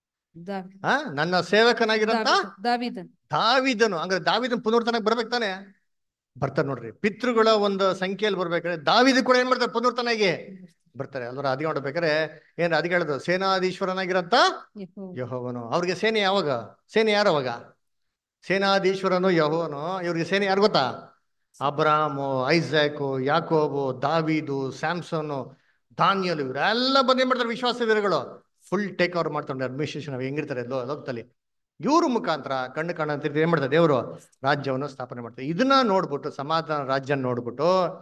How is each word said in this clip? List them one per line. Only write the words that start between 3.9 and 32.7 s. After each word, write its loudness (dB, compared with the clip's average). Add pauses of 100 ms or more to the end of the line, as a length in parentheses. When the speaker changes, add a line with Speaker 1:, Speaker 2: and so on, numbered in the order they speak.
Speaker 2:
ಹಂಗಾರೆ -2
ದಾವೀದನ್ 0
ಪುನರುತ್ಥಾನಕ್ಕೆ 0
ಬರ್ಬೇಕು 0
ತಾನೆ? -6 (560)
ಬರ್ತಾರೆ -2
ನೋಡ್ರಿ. -8
ಪಿತೃಗಳ 0
ಒಂದು 2
ಸಂಖ್ಯೆಯಲ್ಲಿ -2
ಬರ್ಬೇಕಾದ್ರೆ -4
ದಾವೀದ 6
ಕೂಡ 4
ಏನ್ 4
ಮಾಡ್ತಾರೆ? 0
ಪುನರುತ್ಥಾನಾಗಿ 0 (380)
ಬರ್ತಾರೆ -8
ಅಲ್ವರ? -8
ಅದಕ್ಕೆ 0
ನೋಡ್ಬೇಕಾದ್ರೆ -2 (160)
ಏನ್ 0
ಅದಕ್ಕೆ 0
ಹೇಳೋದು? 0
ಸೇನಾಧೀಶ್ವರನಾಗಿರಂತ 0 (460)
Speaker 1:
ಯೆಹೋವ. -14
Speaker 2:
ಯೆಹೋವನು. -8
ಅವ್ರಿಗೆ 0
ಸೇನೆ 0
ಯಾವಾಗ? 2 (440)
ಸೇನೆ 4
ಯಾರು 4
ಅವಾಗ? 2 (1000)
ಸೇನಾಧೀಶ್ವರನು 2
ಯೆಹೋವನು. 0
ಇವ್ರಿಗೆ -2
ಸೇನೆ 0
ಯಾರು 2
ಗೊತ್ತಾ? 2 (680)
ಅಬ್ರಾಮು, 2
ಐಸಾಕು, 0
ಯಾಕೋಬು, 0
ದಾವೀದು, -2
ಸ್ಯಾಮ್ಸonu, -6 (360)
ದಾನಿಯೇಲ್, 2
ಇವರೆಲ್ಲ 2
ಬಂದ್ 2
ಏನ್ 2
ಮಾಡ್ತಾರೆ? 0
ವಿಶ್ವಾಸ -2
ವೀರಗಳು 0 (180)
ಫುಲ್ -4
ಟೇಕ್ 0
ಓವರ್ -2
ಮಾಡ್ತಾರೆ -6
ಅಡ್ಮಿನಿಸ್ಟ್ರೇಷನ್. -6
ಅವ್ -6
ಹೆಂಗಿರ್ತಾರೆ -6
ಲೋ-, -6
ಲೋಕದಲ್ಲಿ -10 (420)
ಇವ್ರ 2
ಮುಖಾಂತರ -2 (240)